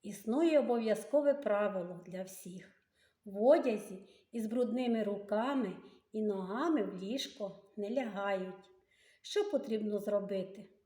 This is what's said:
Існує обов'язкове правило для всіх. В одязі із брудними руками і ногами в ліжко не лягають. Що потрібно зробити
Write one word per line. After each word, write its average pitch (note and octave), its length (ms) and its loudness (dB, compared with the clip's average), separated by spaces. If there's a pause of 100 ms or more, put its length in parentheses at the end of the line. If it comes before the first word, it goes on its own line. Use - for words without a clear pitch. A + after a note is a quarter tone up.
Існує C#4+ 580 2
обов'язкове A#3+ 720 2
правило G3 720 0
для F#3 180 -10
всіх. - 480 -14 (540)
В G3+ 180 -2
одязі A3+ 560 4 (320)
із A3+ 140 -4
брудними A#3 580 0
руками G#3 720 -2 (360)
і G#3+ 100 -4
ногами G#3+ 640 0
в F#3 140 -4
ліжко G#3 640 -6 (180)
не G#3 120 -4
лягають. G3 840 -2 (500)
Що G#4 300 0
потрібно G#3+ 480 0
зробити G3 680 -2 (200)